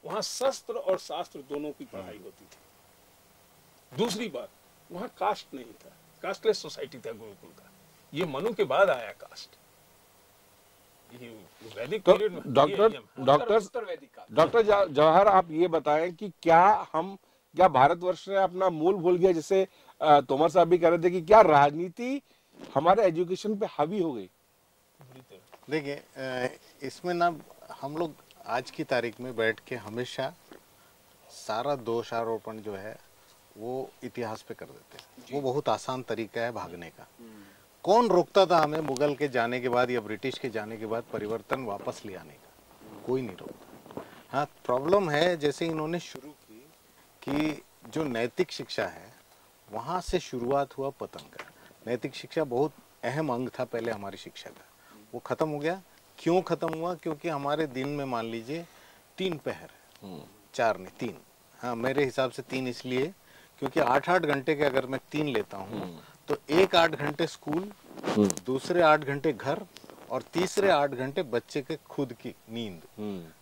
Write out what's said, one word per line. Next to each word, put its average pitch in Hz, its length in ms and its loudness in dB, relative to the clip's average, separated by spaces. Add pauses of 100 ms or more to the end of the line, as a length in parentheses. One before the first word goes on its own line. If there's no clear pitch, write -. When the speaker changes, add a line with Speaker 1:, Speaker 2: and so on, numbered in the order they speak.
Speaker 1:
वहाँ 190 180 -6
शस्त्र - 520 -4
और 185 240 -2
शास्त्र 165 400 -10
दोनों 143 340 -8
की 143 120 -16
पढ़ाई 113 300 -14
Speaker 2:
हम्म। 98 100 -20
Speaker 1:
होती 92 200 -20
थी। - 180 -20 (1300)
दूसरी 220 320 -2
बात, 120 220 -10 (420)
वहाँ 190 160 -10 (100)
कास्ट - 360 -4
नहीं 127 100 -14
था, - 280 -20 (300)
कास्टलेस 202 360 -2
सोसाइटी 143 400 -12
था 113 140 -12
गुरुकुल 104 380 -18
का। - 200 -20 (440)
ये 156 100 -4
मनु 170 300 -4
के 208 100 0
बाद 175 260 4
आया 117 220 -4
कास्ट। - 380 -20 (1700)
ये 120 60 -18 (480)
वैदिक 147 260 -6
Speaker 2:
तो 175 100 6
Speaker 1:
पीरियड 208 200 4
में 170 60 -12
ये 143 140 -8
Speaker 2:
डॉक्टर, 190 380 6
Speaker 1:
नियम 139 120 -12
है। - 240 -6
Speaker 2:
डॉक्टर, 147 300 6
Speaker 3:
उत्तर, 208 100 2
उत्तर - 180 -8
वैदिक - 300 -12
काल। - 200 -20
Speaker 2:
डॉक्टर 170 280 6
जा-, 202 260 4
जवाहर, 160 400 6
आप 185 220 4
ये 165 180 2
बताएं 160 460 0
कि 190 180 -10 (100)
क्या 180 500 6
हम, 185 240 -4 (400)
क्या 180 120 8
भारतवर्ष 170 600 4
ने 196 80 -2
अपना 185 340 2
मूल 170 240 2
भूल 180 240 2
गया? 185 140 6
जैसे, 185 360 0 (320)
अ, 147 200 8
तोमर 139 280 2
साहब 170 200 6
भी 175 100 6
कह 165 100 6
रहे 170 100 4
थे 175 120 2
कि 180 120 -2
क्या 208 180 10
राजनीति 170 840 4 (520)
हमारे 180 280 4
एजुकेशन 185 540 0
पे 208 100 -4
हावी 175 360 -2
हो 160 100 -2
गई? 101 180 -10 (720)
Speaker 1:
बुरी 131 180 -20
तरह। - 380 -20 (120)
Speaker 4:
देखिए, 143 320 -6 (140)
अ, 131 420 -6 (240)
इसमें 175 320 -6
ना 175 220 2 (440)
हम 143 160 -8
लोग 160 180 -4 (320)
आज 120 240 -4
की - 140 -8
तारीख 117 360 -2
में 127 160 -10
बैठ 113 240 0
के - 160 -10
हमेशा 113 560 -8 (1000)
सारा 123 460 -4
दोषारोपण 113 800 -4
जो 104 160 -10
है 101 220 -12 (600)
वो 127 320 -8 (140)
इतिहास 113 380 -10
पे - 120 -14
कर 87 120 -16
देते - 320 -20
हैं। - 280 -20
Speaker 3:
जी। 127 80 -12
Speaker 4:
वो 135 180 -2
बहुत 143 160 -2
आसान 127 340 -4
तरीका 113 380 -6
है 120 120 -4
भागने 87 380 -12
का। - 160 -20 (140)
Speaker 3:
हम्म। 110 220 -20 (400)
Speaker 4:
कौन 220 260 6
रोकता 180 380 6
था 165 120 6
हमें 156 220 2
मुगल 143 340 0
के 143 140 0
जाने 120 320 0
के 123 80 -2
बाद 123 220 2
या 120 100 0
ब्रिटिश 107 380 -6
के 131 120 -6
जाने 107 260 -8
के 110 100 -10
बाद 113 260 -4
परिवर्तन 110 520 -6
वापस 101 420 -8
ले 98 80 -12
आने 80 180 -18
का? - 200 -20 (540)
कोई 131 160 -2
नहीं 98 140 -10
रोकता। - 680 -18 (260)
हाँ, 143 160 -2 (200)
प्रॉब्लम 160 460 2
है, 165 260 2
जैसे 147 300 -2
इन्होंने 160 340 -4
शुरू - 280 -16
की 120 380 -20 (560)
कि 147 400 -2 (280)
जो 151 140 -4
नैतिक 123 480 -2
शिक्षा - 340 -6
है, 90 260 -16 (600)
वहाँ 131 280 -6
से 185 180 -4
शुरुआत 135 600 -4
हुआ 139 120 -6
पतन - 300 -14
का। - 300 -18 (360)
नैतिक 123 280 -6
शिक्षा - 300 -4
बहुत 139 280 -2 (320)
अहम 139 280 -2
अंग 131 160 -4 (100)
था 127 60 -4
पहले 117 260 -6
हमारी 101 260 -10
शिक्षा - 340 -18
का, - 140 -20 (500)
वो 120 60 -10
ख़त्म 156 280 -4
हो 147 100 -6
गया। 165 240 -6 (360)
क्यों 175 240 2
ख़त्म 160 320 -4
हुआ? 165 200 -6
क्योंकि 160 340 -8
हमारे 147 380 -2
दिन 131 220 -6
में 147 160 -6
मान 123 200 -4
लीजिए 117 420 -10 (520)
तीन 185 200 -4
पहर, 104 320 -10 (320)
Speaker 2:
हम्म। 90 200 -14 (320)
Speaker 4:
चार 113 240 0
नहीं, 92 200 -16
तीन। 110 200 -8 (400)
हाँ, 120 180 -6
मेरे 131 280 0
हिसाब 131 260 -2
से 131 120 -12
तीन 131 260 -6
इसलिए 127 440 -4 (460)
क्योंकि 139 220 -2
आठ-आठ 143 420 2
घंटे 147 320 0
के 147 100 0
अगर 131 220 0
मैं 131 140 -6 (120)
तीन 151 160 -2
लेता 110 280 -4
हूँ, 98 260 -10
Speaker 2:
हम्म। 85 160 -12 (300)
Speaker 4:
तो - 80 0 (140)
एक 185 260 4
आठ 165 140 4
घंटे 147 360 -4
स्कूल, 175 460 -6 (320)
Speaker 2:
हम्म। 104 240 4 (180)
Speaker 4:
दूसरे 135 360 0
आठ 151 180 8
घंटे 143 320 -2
घर 139 340 -6 (440)
और 127 120 -4
तीसरे 190 480 0
आठ 143 200 4
घंटे 135 320 -4
बच्चे 120 400 -4
के 156 140 -8 (140)
खुद 131 220 -4
की 117 220 -14 (160)
नींद। 107 320 -10 (160)
Speaker 2:
हम्म। 101 260 -8 (180)